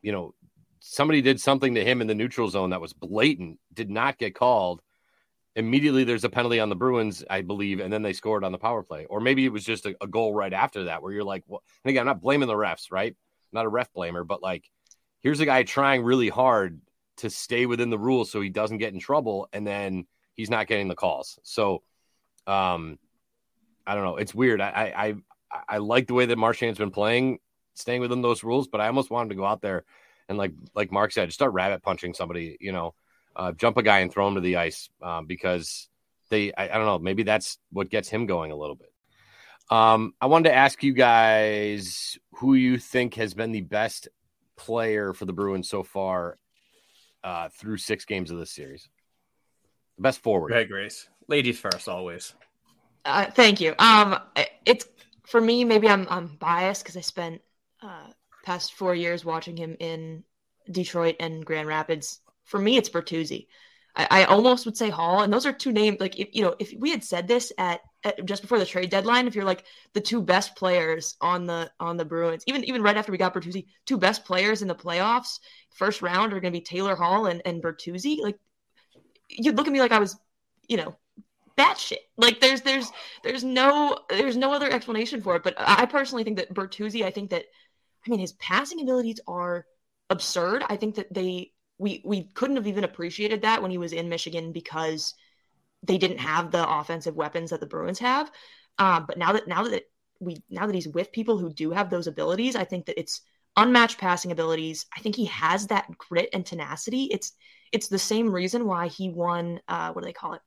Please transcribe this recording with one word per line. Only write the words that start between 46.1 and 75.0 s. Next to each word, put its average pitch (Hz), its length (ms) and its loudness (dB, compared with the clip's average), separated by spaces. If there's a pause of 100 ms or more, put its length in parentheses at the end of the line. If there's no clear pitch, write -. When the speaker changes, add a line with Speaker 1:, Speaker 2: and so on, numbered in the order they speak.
Speaker 1:
uh, 87 260 -8
through 107 280 -10
six - 280 -4
games 92 240 -6
of 85 80 -8
this 82 140 -12
series. 69 360 -18 (1080)
The 95 60 -12
best 131 160 2
forward. 101 300 0
Speaker 2:
Go 117 60 0
ahead, 113 140 2
Grace. 98 400 -10 (180)
Ladies 123 320 0
first, - 280 -6
always. 90 460 -10 (680)
Speaker 3:
Uh, 170 280 0
thank 214 300 8
you. 160 180 0
Um, 214 400 8 (460)
it's, 247 200 6 (400)
for - 140 4
me, 233 240 4
maybe 220 240 6
I'm, 196 220 6
I'm 180 180 -4
biased 170 580 -2
'cause 170 120 -14
I 180 40 -10
spent, 165 400 -8 (400)
uh, 170 260 -18 (360)
past 180 300 -6
four 180 220 0
years 170 280 -2
watching 165 320 -6
him 165 240 -8
in 160 440 -10 (480)
Detroit 170 480 0
and 160 260 -6
Grand 156 220 -4
Rapids. 156 540 -4 (240)
For - 120 -6
me, 214 200 4
it's 214 120 2
Bertuzzi. 160 580 -4 (480)
I, - 140 0
I 190 140 8
almost 247 420 6
would 220 120 -6
say 220 120 0
Hall, 170 320 2
and 208 100 4
those 254 140 2
are 277 80 0
two 277 180 -4
names. 214 280 2
Like, 190 200 -4
if, - 120 -6
you 226 100 -2
know, 180 160 2
if - 200 -8
we 262 120 -2
had 311 140 -4
said 175 240 -4
this 240 300 2
at, 180 240 -2 (220)
at 202 220 -4
just 202 160 -4
before 220 160 0
the 190 80 2
trade 180 240 -4
deadline, 233 380 2
if 226 80 -6
you're 196 100 -2
like, 185 200 -2 (280)
the 208 80 0
two 220 200 -2
best 185 340 2
players 165 640 0
on 175 240 0
the, 170 240 -4 (100)
on 170 180 -4
the 165 80 -2
Bruins, 165 420 -2
even, 262 160 0
even 247 180 -2
right 208 160 4
after 208 140 -4
we 185 80 -4
got 185 140 0
Bertuzzi, 180 340 -8 (180)
two 262 120 -2
best 196 280 0
players 196 380 0
in 196 40 -4
the 175 60 -4
playoffs, 190 680 -2 (320)